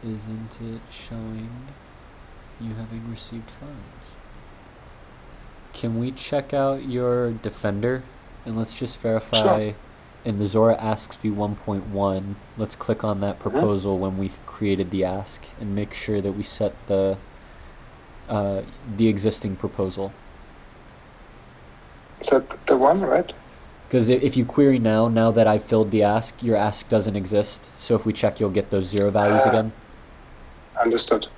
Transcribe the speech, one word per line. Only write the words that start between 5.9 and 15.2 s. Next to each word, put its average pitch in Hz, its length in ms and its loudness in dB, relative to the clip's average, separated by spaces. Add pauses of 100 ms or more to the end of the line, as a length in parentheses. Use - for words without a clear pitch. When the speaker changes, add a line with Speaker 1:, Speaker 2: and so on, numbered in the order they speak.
Speaker 1:
we 123 120 -2
check 139 420 -4
out 135 320 0
your 123 480 0
Defender? 110 680 -2 (420)
And 113 140 -6
let's 110 200 -4
just 120 200 -6
verify 110 720 2
Speaker 2:
Sure. 104 40 -10 (500)
Speaker 1:
in 107 140 -2
the 104 80 0
Zora 110 300 6
Asks 110 400 -4
View 107 160 -2
one 104 240 -2
point 101 300 -4
one, 98 500 -2 (220)
let's 107 180 -4
click - 280 -4
on 101 160 0
that 101 180 -2
Speaker 2:
Mm-hmm. - 120 -4
Speaker 1:
proposal 98 480 0
when 95 200 -2
we've 98 280 -4
created 98 440 -2
the 95 140 0
ask 95 400 -4 (160)